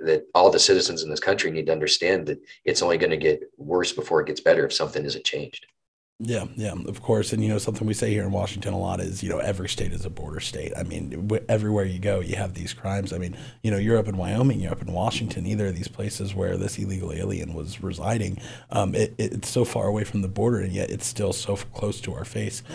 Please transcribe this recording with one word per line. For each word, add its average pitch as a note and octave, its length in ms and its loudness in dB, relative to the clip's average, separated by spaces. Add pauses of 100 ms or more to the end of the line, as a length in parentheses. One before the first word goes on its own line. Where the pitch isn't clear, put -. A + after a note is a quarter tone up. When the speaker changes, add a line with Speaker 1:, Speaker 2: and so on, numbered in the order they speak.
Speaker 1:
that D#2 300 4
all F2+ 160 10
the - 80 6
citizens F2 420 6
in D#2+ 80 -4
this D2+ 100 -4
country F#2+ 300 2
need D#2 160 -2
to D#2+ 60 2
understand, D#2+ 560 2
that D2 120 -4 (240)
it's - 200 2
only E2+ 160 4
gonna D#2+ 180 4
get D2+ 240 4 (160)
worse E2 340 0
before D#2 300 2
it D2+ 60 -2
gets D#2 120 -4
better E2 280 6
if - 40 -8
something D2+ 320 -2
isn't C#2+ 220 -4
changed. - 400 -6 (520)
Speaker 2:
Yeah, A2+ 280 -2 (100)
yeah, G#2 160 -4 (160)
of F#2+ 140 -8
course. G#2+ 320 2
And, A2 100 2
you G#2+ 60 4
know, G#2+ 80 2
something G#2+ 280 -2
we G#2+ 80 2
say A2 160 0
here G#2 140 2
in G2 80 -2
Washington G2 420 -2
a F#2 60 -2
lot F#2 220 -2
is, F#2 200 -6
you F#2 60 -4
know, F2 120 -2
every F#2+ 280 -2
state F2+ 240 -2
is F2+ 140 -2
a - 40 -6
border D2+ 300 -8
state. - 380 -8
I F2+ 60 -4
mean, E2 260 -6
w-, G2 400 -2
everywhere G#2+ 340 2
you F#2 160 -2
go, F#2+ 220 0
you F#2 160 -4
have F#2 160 -4
these F2+ 200 -6
crimes. G2 380 -4
I F2 60 -4
mean, F2+ 180 -6 (280)
you A2 60 0
know, G2+ 60 2
you're A2 220 4
up G2+ 100 2
in G2 80 -2
Wyoming, G#2 460 2
you're E2 100 -2
up - 100 -4
in F2 120 -6
Washington, G2+ 520 -2
either G#2 220 0
of F#2 80 -2
these F2+ 140 -6
places G2+ 440 -6
where F#2 220 0
this F#2+ 240 -2
illegal F#2+ 320 -4
alien E2 420 -4
was D#2+ 300 -8
residing, F#2+ 560 -2 (300)
um, G2 260 0
it, G#2+ 220 2
it, G#2+ 160 -2
it's - 160 -6
so B2 160 2
far - 220 0
away G#2 180 0
from G#2 160 -2
the F#2+ 80 -2
border, G#2+ 300 2
and F#2+ 120 -2
yet F#2+ 180 0
it's - 160 -4
still G2 280 0
so - 180 -4
f-, - 220 -4
close G#2 260 -2
to - 140 -6
our - 100 -6
face. - 400 -6 (120)